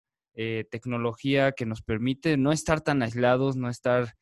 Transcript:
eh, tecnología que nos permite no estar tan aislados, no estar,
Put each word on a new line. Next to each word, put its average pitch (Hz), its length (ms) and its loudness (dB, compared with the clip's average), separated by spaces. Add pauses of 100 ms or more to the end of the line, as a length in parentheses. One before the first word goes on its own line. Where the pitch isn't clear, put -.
(380)
eh, 110 320 -4
tecnología 123 840 0
que 127 120 -6
nos 113 160 -4
permite 131 560 0
no 135 160 2
estar 156 300 -2
tan 143 200 0
aislados, 123 540 2
no 123 140 -4
estar, 123 520 -2